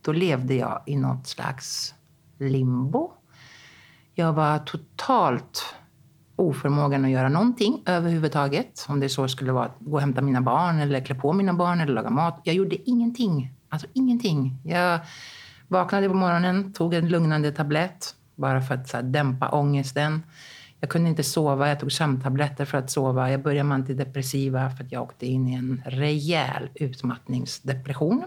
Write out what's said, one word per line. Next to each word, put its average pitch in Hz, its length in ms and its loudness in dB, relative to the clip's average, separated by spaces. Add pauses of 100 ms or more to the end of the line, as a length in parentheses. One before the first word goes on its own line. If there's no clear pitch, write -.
då 151 100 -2
levde 135 420 2
jag 117 320 -2
i 143 100 -2
något 131 300 -2
slags - 680 -8 (440)
limbo. 135 760 0 (1000)
Jag 165 180 2
var 151 260 2
totalt - 1160 -2 (640)
oförmågan 143 680 2
att 131 60 2
göra 131 180 2
någonting 220 580 2
överhuvudtaget. 165 1000 0
Om 143 120 0
det 135 80 0
så 131 200 -2
skulle 131 240 -2
vara 123 120 2
att 117 160 -8
gå 147 120 -8
och 147 80 2
hämta 135 220 0
mina 131 180 4
barn 156 380 2
eller 139 260 0
klä 135 100 -4
på 139 180 0
mina 190 220 2
barn 175 260 2
eller 143 140 0
laga 110 160 -2
mat. 160 340 0
Jag 165 100 2
gjorde 185 360 0
ingenting. 233 640 0 (160)
Alltså 156 240 -6
ingenting. 226 720 2
Jag 170 360 2 (680)
vaknade 185 400 2
på 185 60 2
morgonen, 185 580 2
tog 170 220 0
en 170 140 2
lugnande 156 440 2
tablett 156 600 -2 (200)
bara 131 260 0
för 131 140 -2
att 131 140 -6
så - 80 -6
här, 120 80 -4
dämpa 131 440 0
ångesten. 143 720 0 (580)
Jag - 100 -4
kunde 170 200 2
inte 156 120 0
sova. 143 460 2
Jag 143 120 0
tog 147 120 -4
sömntabletter 139 720 0
för 139 140 -2
att 127 120 -4
sova. 131 400 2
Jag 135 120 0
började 147 260 0
med 143 60 2
antidepressiva 135 960 -2
för 131 140 -10
att 131 80 -12
jag 123 100 -6
åkte - 240 -10
in 131 220 0
i 127 60 -2
en 127 320 -4
rejäl 147 880 -2
utmattningsdepression. 135 1500 -4